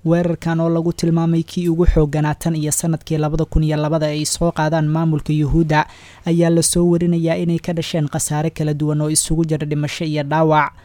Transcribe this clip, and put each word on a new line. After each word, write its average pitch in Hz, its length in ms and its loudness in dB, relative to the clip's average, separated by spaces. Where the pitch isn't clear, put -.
Weerarkan 165 560 0
oo 165 80 2
lagu 170 240 0
tilmaamay 165 500 0
kii 175 260 -4
ugu 170 200 2
xoogganaa 151 480 2
tan 165 180 -4
iyo 151 160 -2
sanadkii 160 460 -2
labada 151 280 0
kun 156 180 2
iyo 156 140 0
labada 151 360 0
ay 151 120 -4
soo 170 260 -2
qaadaan 156 360 0
maamulka 156 460 0
Yuhuudda 151 540 2
ayaa 170 200 2
la 170 120 4
soo 175 320 0
warinayaa 170 480 0
inay 170 160 0
ka 175 160 -4
dhasheen 160 340 -2
khasaare 151 460 -2
kala 151 200 -2
duwan 151 280 0
oo 151 80 0
isugu 156 360 0
jira 156 200 -2
dhimasho 147 400 -4
iyo 151 180 -2
dhaawac. 151 480 2